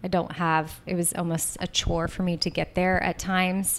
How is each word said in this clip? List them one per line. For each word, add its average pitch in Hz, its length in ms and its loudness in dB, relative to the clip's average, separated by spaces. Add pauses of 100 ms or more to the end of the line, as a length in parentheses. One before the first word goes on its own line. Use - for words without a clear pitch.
I 190 60 -4
don't 175 240 0
have, 160 540 0
it - 80 -4
was 175 180 0
almost 165 480 -2
a - 60 -2
chore 165 420 0
for - 140 -4
me 175 160 2
to - 100 -2
get 160 260 -2
there 185 280 4
at 175 160 0
times 185 600 0